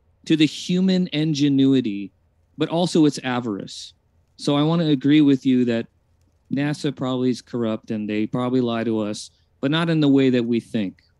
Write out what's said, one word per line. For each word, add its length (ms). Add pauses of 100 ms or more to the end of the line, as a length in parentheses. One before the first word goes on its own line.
(260)
to 100
the 100
human 680
ingenuity, 960 (460)
but 100
also 380
its 180
avarice. 680 (420)
So 200
I 60
wanna 260
agree 340
with 240
you 200
that 220 (680)
nasa 400
probably 360
is 120
corrupt 480
and 180
they 200
probably 320
lie 240
to 160
us, 320 (300)
but 100
not 180
in 120
the 80
way 200
that 140
we 160
think. 420 (180)